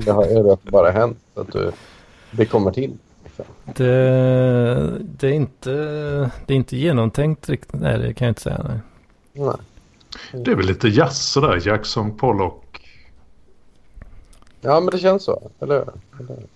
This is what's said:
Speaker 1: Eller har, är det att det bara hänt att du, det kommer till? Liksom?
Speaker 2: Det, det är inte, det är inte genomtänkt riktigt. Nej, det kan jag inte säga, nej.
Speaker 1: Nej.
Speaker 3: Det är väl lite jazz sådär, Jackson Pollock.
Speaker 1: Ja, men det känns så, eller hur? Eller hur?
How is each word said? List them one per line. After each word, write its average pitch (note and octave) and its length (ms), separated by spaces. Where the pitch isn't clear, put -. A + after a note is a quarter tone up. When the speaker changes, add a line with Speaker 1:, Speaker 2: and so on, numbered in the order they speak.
Speaker 1:
Eller G#2+ 120
har, G2+ 120
är G#2+ 180
det G2+ 100
att F#2+ 120
det F#2+ 60
bara F#2 200
hänt A2+ 280
att G2+ 180
du, F#2 200
det A2 160
kommer G2+ 240
till? C3 220
Liksom? - 200
Speaker 2:
Det, B2+ 1400
det - 280
är C#3 40
inte, C3+ 380
det C#3 80
är - 20
inte B2+ 200
genomtänkt C#3+ 720
riktigt. C#3+ 320
Nej, C3 180
det A#2 160
kan B2 120
jag A#2 40
inte G#2+ 100
säga, - 280
nej. A2+ 100
Speaker 1:
Nej. - 1120
Speaker 3:
Det B3+ 60
är A3 40
väl F#2 120
lite F#2+ 220
jazz C3+ 420
sådär, G2+ 340
Jackson G#2+ 520
Pollock. - 720
Speaker 1:
Ja, D3 200
men F3+ 100
det F#3 80
känns F#3+ 260
så, - 260
eller C#3+ 140
hur? - 180
Eller B2 160
hur? G#2+ 200